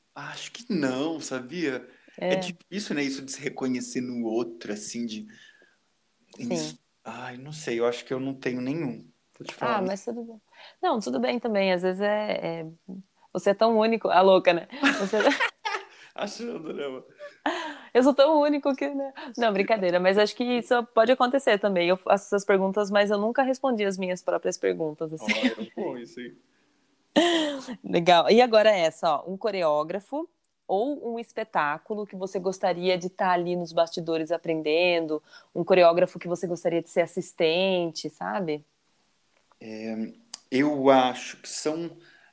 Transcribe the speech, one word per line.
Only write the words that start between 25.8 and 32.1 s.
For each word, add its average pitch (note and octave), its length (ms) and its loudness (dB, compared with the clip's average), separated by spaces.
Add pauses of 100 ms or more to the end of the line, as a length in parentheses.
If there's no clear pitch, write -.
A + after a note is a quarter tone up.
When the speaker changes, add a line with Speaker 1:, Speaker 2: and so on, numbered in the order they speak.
Speaker 1:
isso A#2 220 -14
aí. A#2+ 160 -12 (800)
Speaker 2:
<laughs> D4 680 0
Legal. F3 460 6
E A3+ 120 10
agora A3 280 6
essa, E3 500 2
ó. - 100 -10
Um F#3+ 60 -6
coreógrafo F#3+ 920 -2 (400)
ou A#3 460 -2
um A#3 60 -6
espetáculo F#3 840 -4
que G3 120 -14